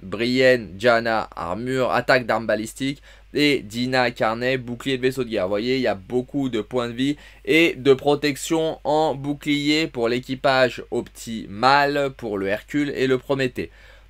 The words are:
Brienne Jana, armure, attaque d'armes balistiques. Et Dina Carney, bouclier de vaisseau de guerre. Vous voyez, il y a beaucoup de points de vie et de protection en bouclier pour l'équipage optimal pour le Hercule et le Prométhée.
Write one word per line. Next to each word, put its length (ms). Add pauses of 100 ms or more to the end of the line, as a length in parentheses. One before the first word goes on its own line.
Brienne 760
Jana, 580
armure, 560
attaque 340
d'armes 220
balistiques. 540 (320)
Et 260
Dina 500
Carney, 480
bouclier 400
de 60
vaisseau 200
de 60
guerre. 160
Vous 40
voyez, 260
il 60
y 60
a 80
beaucoup 540
de 120
points 260
de 60
vie 220 (300)
et 320
de 160
protection 880
en 300
bouclier 720
pour 220
l'équipage 840
optimal 1300
pour 200
le 100
Hercule 480
et 100
le 140
Prométhée. 500 (400)